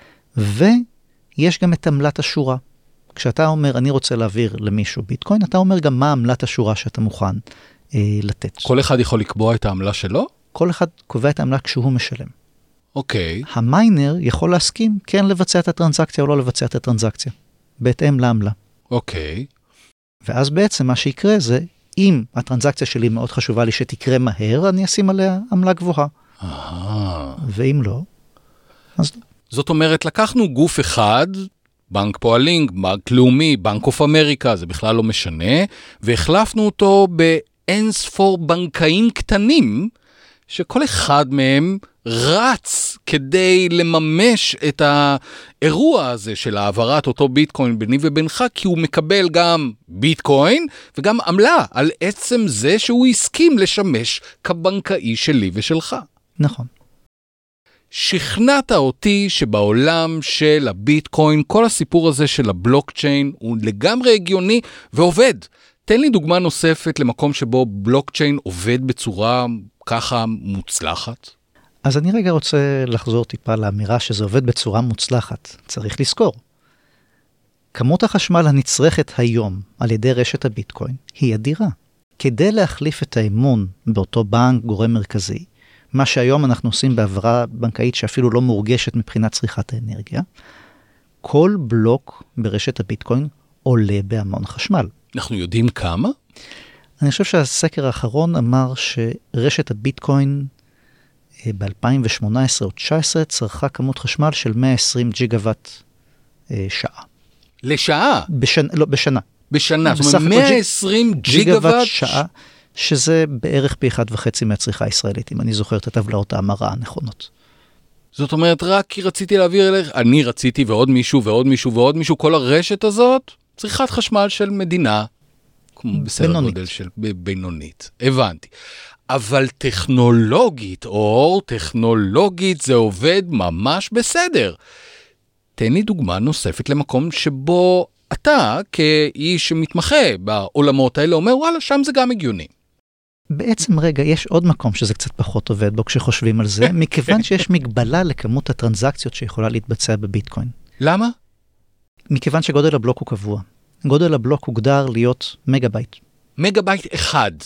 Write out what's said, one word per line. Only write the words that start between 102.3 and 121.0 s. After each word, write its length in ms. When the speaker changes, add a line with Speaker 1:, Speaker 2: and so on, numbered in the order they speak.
Speaker 1:
עשרה 220
או 60
תשע 240
עשרה 300
צרכה 440
כמות 300
חשמל 320
של 240
מאה 180
עשרים 360
ג'יגוואט, 600
אה, 180
שעה. 320
Speaker 2:
לשעה? 640
Speaker 1:
בשנ-, 440
לא, 120
בשנה. 340
Speaker 2:
בשנה, 440
זאת 100
Speaker 1:
בסך 100
Speaker 2:
אומרת, 160
Speaker 1:
הכל 100
ג'יג-, 80
Speaker 2:
מאה 100
עשרים 540
Speaker 1:
ג'יגוואט 500
Speaker 2:
ג'יגוואט 220
Speaker 1:
שעה, 380
שזה 540
בערך 460
פי 120
אחד 240
וחצי 340
מהצריכה 400
הישראלית, 460
אם 100
אני 120
זוכר 240
את 100
הטבלאות 460
ההמרה 380
הנכונות. 580
Speaker 2:
זאת 200
אומרת, 320
רק 260
כי 120
רציתי 360
להעביר 320
אליך, 260
אני 280
רציתי 400
ועוד 260
מישהו 340